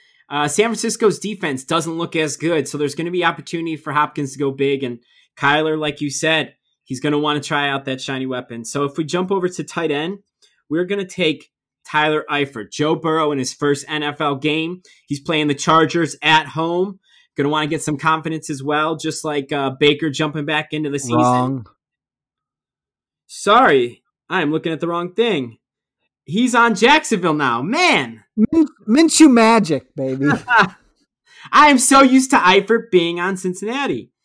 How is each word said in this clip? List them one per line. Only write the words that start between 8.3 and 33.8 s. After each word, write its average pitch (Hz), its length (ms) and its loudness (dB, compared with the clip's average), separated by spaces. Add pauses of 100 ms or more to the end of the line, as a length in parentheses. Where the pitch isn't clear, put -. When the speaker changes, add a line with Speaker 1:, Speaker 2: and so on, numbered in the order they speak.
Speaker 1:
So 143 180 -6
if 143 140 -6
we 165 80 -4
jump 175 260 -4
over 185 180 -2
to 180 140 -8
tight 156 300 -6
end, 165 260 -4 (500)
we're 165 160 -2
gonna 196 200 -4
take 175 480 -4 (340)
Tyler 151 420 0
Eifert, 139 440 -6
Joe 156 240 0
Burrow 156 340 0
in 143 80 -4
his 127 160 -6
first 143 320 -2
N 151 160 -6
F 147 180 -8
L 143 140 -2
game. 160 480 -4 (240)
He's 143 140 -8
playing 151 260 -2
the 147 80 0
Chargers 165 680 2
at 156 280 2
home. 170 500 -4 (380)
Gonna 139 120 0
wanna 151 200 -2
get 151 120 -4
some 151 160 -4
confidence 160 540 -2
as 135 120 -8
well, 151 340 -2
just 156 280 -6
like, 147 280 -4
uh, 139 180 -2
Baker 147 400 0
jumping 151 340 -4
back 151 280 -4
into 156 180 -6
the 143 80 -6
season. 123 180 -4
Speaker 2:
Wrong. 127 500 2 (1600)
Speaker 1:
Sorry, 165 760 2 (260)
I 175 140 -2
am 147 80 -2
looking 160 220 -2
at 151 80 -6
the 170 80 -4
wrong 170 260 -6
thing. 151 420 -2 (680)
He's 226 280 0
on 233 200 4
Jacksonville 214 580 2
now. 127 300 -2
Man! 180 640 -2 (120)
Speaker 2:
Min-, 302 300 2 (200)
Minshew 302 440 6
Magic, 220 640 4
baby. 135 320 -2
Speaker 1:
<laughs> - 1300 -2
I 294 160 8
am 277 100 6
so 269 240 6
used 262 280 4
to 277 60 6
Eifert 196 540 4
being 170 300 2
on 185 160 -2
Cincinnati. 190 720 -6 (140)